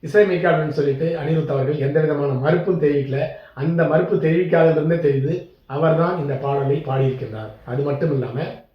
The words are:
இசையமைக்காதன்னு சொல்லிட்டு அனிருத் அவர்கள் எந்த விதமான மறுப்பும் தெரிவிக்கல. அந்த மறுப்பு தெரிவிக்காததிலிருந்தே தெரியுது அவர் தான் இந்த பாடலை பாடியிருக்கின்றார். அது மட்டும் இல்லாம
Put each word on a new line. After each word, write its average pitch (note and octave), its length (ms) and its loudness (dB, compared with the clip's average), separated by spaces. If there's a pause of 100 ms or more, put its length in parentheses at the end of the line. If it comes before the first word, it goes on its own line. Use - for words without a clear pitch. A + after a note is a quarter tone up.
இசையமைக்காதன்னு E3+ 640 2
சொல்லிட்டு D3 500 0
அனிருத் D3 320 0
அவர்கள் C#3 280 0
எந்த C#3+ 220 0
விதமான C#3+ 320 0
மறுப்பும் E3 500 0
தெரிவிக்கல. C#3+ 440 0 (280)
அந்த E3 300 0
மறுப்பு F3+ 320 2
தெரிவிக்காததிலிருந்தே D#3+ 840 2
தெரியுது C#3+ 520 0 (160)
அவர் D#3 300 0
தான் F3 220 0
இந்த C#3+ 160 -4
பாடலை C#3 520 -2
பாடியிருக்கின்றார். B2+ 640 -2 (160)
அது B2+ 160 -4
மட்டும் C#3+ 300 -2
இல்லாம B2 300 -4 (320)